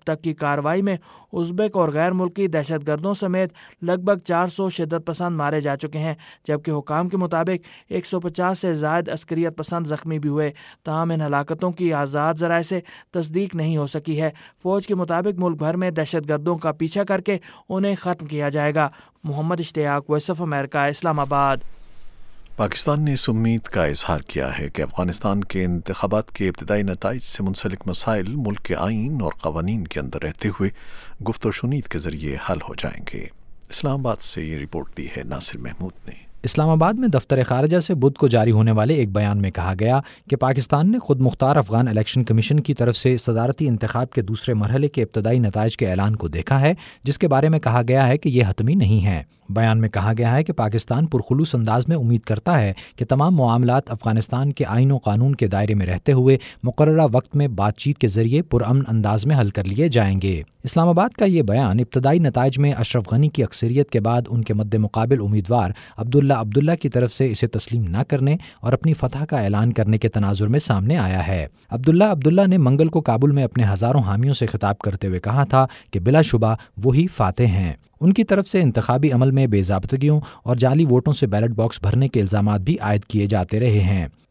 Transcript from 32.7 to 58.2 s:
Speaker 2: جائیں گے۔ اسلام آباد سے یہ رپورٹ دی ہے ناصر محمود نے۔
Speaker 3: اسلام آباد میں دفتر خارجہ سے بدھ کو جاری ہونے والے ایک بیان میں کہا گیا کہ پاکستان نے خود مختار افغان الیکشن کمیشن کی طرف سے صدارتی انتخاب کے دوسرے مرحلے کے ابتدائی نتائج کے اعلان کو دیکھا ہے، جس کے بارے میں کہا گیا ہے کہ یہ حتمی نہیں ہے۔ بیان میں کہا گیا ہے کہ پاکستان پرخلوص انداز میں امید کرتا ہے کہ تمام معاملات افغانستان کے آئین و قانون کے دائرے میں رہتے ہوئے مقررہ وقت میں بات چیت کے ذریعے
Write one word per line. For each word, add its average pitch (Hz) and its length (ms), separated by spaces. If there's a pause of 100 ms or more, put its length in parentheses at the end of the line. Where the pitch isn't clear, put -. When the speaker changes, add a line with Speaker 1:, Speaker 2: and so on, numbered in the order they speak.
Speaker 2:
جائیں - 300 (100)
گے۔ - 120 (440)
اسلام 139 300
آباد 117 160
سے - 280
یہ 78 140
رپورٹ 73 400
دی 65 80 (100)
ہے 131 60
ناصر - 360
محمود - 500
نے۔ - 200 (140)
Speaker 3:
اسلام 151 260
آباد 160 240
میں 240 160
دفتر 131 340
خارجہ 151 380
سے 180 140
بدھ 135 240
کو 143 100
جاری 113 220
ہونے 113 200
والے 110 240
ایک 113 180
بیان 101 300
میں 95 80
کہا 92 300
گیا 123 200 (300)
کہ 143 60
پاکستان 135 540
نے 247 80
خود 139 220
مختار 131 360
افغان 117 320
الیکشن 107 360
کمیشن 113 360
کی 139 140
طرف 120 220
سے 127 200
صدارتی 123 520
انتخاب 117 420
کے 120 120
دوسرے 110 320
مرحلے 120 340
کے 127 140
ابتدائی 110 360
نتائج 107 380
کے 101 140
اعلان 98 260
کو 85 120
دیکھا 82 320
ہے، 156 140 (280)
جس 143 160
کے 175 100
بارے 139 200
میں 156 100
کہا 120 300
گیا 131 200
ہے 139 100
کہ - 100
یہ 123 200
حتمی 113 260
نہیں 107 320
ہے۔ 85 160 (260)
بیان 110 320
میں 110 80
کہا 104 300
گیا 117 160
ہے 156 100
کہ 165 80
پاکستان 117 540
پرخلوص 135 480
انداز 117 340
میں 165 80
امید 120 240
کرتا 123 400
ہے 98 120 (240)
کہ 123 80
تمام 147 300
معاملات 123 560
افغانستان 113 640
کے - 120
آئین 123 260
و 131 80
قانون 117 360
کے 110 120
دائرے 101 280
میں 95 120
رہتے 92 260
ہوئے 131 260 (240)
مقررہ 151 500
وقت 131 240
میں 143 120
بات 104 280
چیت - 220
کے 120 100
ذریعے 117 340